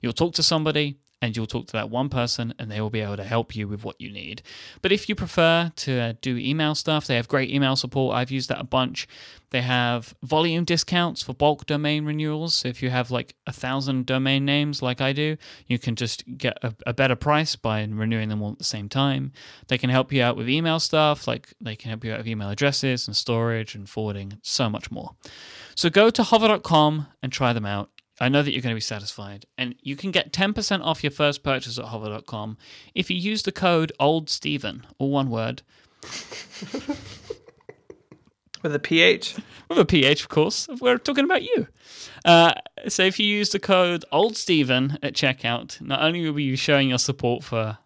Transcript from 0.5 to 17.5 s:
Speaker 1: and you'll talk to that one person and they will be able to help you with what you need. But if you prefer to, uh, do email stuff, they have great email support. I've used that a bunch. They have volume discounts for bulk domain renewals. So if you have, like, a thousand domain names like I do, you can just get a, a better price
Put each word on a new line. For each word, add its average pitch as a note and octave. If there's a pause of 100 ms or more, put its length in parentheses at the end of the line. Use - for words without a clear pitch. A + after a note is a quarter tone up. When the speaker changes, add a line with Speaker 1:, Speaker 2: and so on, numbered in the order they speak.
Speaker 1:
and A#2
you'll A2+
talk A#2
to -
that G#2+
one B2+
person A#2+
and A2
they G#2+
will G#2+
be A2
able G2+
to G2+
help A2
you G#2+
with G#2
what -
you G2+
need. G2+ (400)
But F#3+
if G3+
you G#3+
prefer E3+
to, C3
uh, A#2
do B2+
email D3+
stuff, D3+
they B2+
have A#2
great C3
email C3+
support. C3
I've B2
used C3
that -
a -
bunch. B2+ (400)
They B2
have B2
volume D#3+
discounts E3+
for -
bulk D3
domain D3+
renewals. D3+
So -
if B2
you B2+
have, B2
like, B2 (100)
a C3+
thousand C3
domain C3+
names C#3+
like B2
I C3+
do, D3+ (280)
you B2
can A#2
just - (120)
get B2+
a, A2+ (140)
a A#2+
better B2+
price D3+